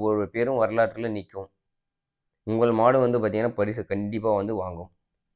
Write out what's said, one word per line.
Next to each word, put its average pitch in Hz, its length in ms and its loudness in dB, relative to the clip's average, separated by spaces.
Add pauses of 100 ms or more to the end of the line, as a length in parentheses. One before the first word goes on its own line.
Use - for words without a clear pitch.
ஒரு 107 260 0
பேரும் 120 300 -2
வரலாற்றுல 113 500 0
நிக்கும். 98 380 -10 (1000)
உங்கள் 113 260 2
மாடு 120 260 4
வந்து 120 200 2
பார்த்தீங்கன்னா, 110 360 0
பரிசு 104 300 -2
கண்டிப்பா 104 500 -4
வந்து 101 200 -2
வாங்கும். 92 360 -8 (460)